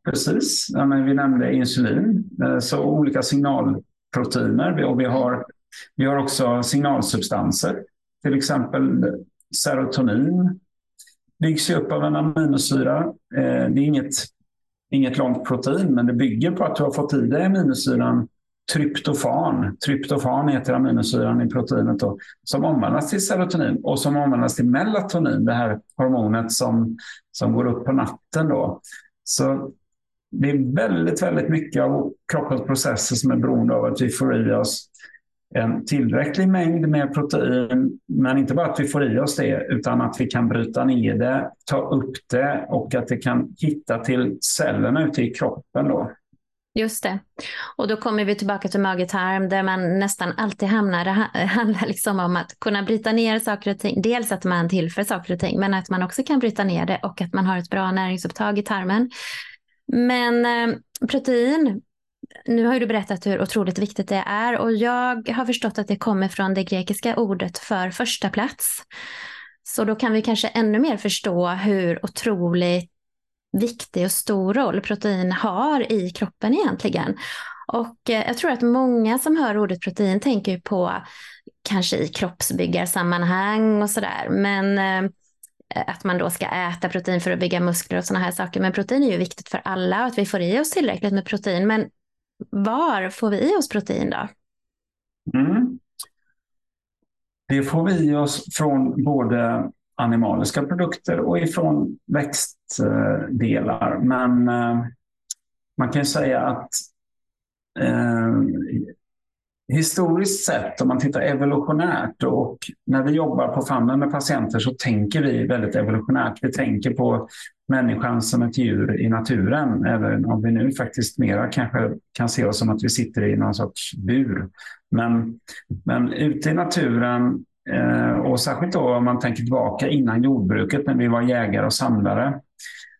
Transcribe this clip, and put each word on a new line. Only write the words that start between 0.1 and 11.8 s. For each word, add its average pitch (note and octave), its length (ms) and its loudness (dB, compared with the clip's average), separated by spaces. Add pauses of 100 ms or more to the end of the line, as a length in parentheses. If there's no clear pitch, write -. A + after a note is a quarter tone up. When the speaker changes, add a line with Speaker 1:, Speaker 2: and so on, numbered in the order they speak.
Speaker 1:
Ja, - 180 0
men C3+ 180 4
vi C#3 100 2
nämnde B2+ 400 2
insulin. B2+ 760 2 (120)
Eh, B2+ 160 2
så C#3+ 260 0
olika C#3+ 380 2
signalproteiner. B2 1500 0
Vi, D3 80 0
och B2+ 160 2
vi B2+ 40 2
har, B2 400 0 (520)
vi C3 80 2
har C#3 120 2
också B2+ 460 0
signalsubstanser. - 1200 0 (380)
Till C3+ 120 2
exempel C3 720 2 (520)
serotonin C3+ 1040 2 (800)
byggs D#3+ 300 0
ju F3 40 2
upp - 180 -2